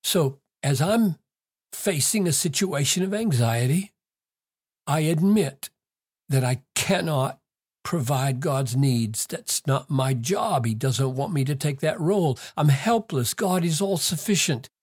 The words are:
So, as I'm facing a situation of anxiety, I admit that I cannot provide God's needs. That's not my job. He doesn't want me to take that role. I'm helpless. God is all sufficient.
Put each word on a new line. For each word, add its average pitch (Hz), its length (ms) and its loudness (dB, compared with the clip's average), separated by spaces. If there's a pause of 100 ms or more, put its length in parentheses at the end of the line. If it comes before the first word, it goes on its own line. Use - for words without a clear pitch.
So, 139 340 0 (240)
as 139 180 2
I'm 202 380 2 (540)
facing 185 560 0
a 160 40 2
situation 156 720 0
of 190 100 -2
anxiety, 139 800 0 (960)
I 147 140 0
admit 165 720 0 (580)
that 131 160 2
I 127 180 0 (120)
cannot 156 680 0 (420)
provide 135 560 0
God's 135 380 -2
needs. 120 500 2
That's - 400 -6
not 135 240 0
my 135 240 0
job. 143 520 -2
He 113 80 0
doesn't 131 420 -2
want 139 160 -4
me 139 120 0
to 143 120 -2
take 143 240 -4
that 156 200 -2
role. 165 380 0 (180)
I'm 151 120 4
helpless. 147 680 0
God 185 300 0
is 165 160 -2
all 196 160 0
sufficient. 160 720 -2 (120)